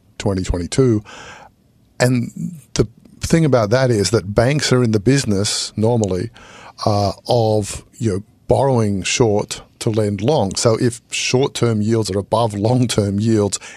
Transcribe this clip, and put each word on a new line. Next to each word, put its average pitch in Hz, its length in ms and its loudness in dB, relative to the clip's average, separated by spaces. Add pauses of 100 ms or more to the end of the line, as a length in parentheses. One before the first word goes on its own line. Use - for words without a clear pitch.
(180)
twenty 95 260 -2
twenty-two. 104 600 0 (960)
And 127 600 -2 (140)
the - 140 0 (340)
thing 165 240 2
about 120 240 2
that 127 200 2
is 101 220 2
that 101 240 0
banks 131 380 2
are 123 100 4
in 113 80 2
the 107 80 2
business, 107 800 0
normally, 107 540 0 (540)
uh, 101 280 0 (160)
of, 110 640 0
you 113 180 -4
know, 98 120 -4 (240)
borrowing 113 560 0
short - 580 0 (180)
to 120 100 -4
lend 104 320 -2
long. 110 340 0
So 113 240 2
if 120 220 -2 (100)
short-term 120 680 0
yields 110 300 0
are 101 80 -2
above 110 340 -2
long-term 104 640 0
yields 107 400 0 (180)